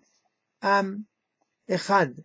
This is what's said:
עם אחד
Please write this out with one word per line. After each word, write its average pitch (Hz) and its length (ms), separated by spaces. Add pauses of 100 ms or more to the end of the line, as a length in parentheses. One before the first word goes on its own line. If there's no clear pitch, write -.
(640)
עם 196 340 (760)
אחד 185 320 (180)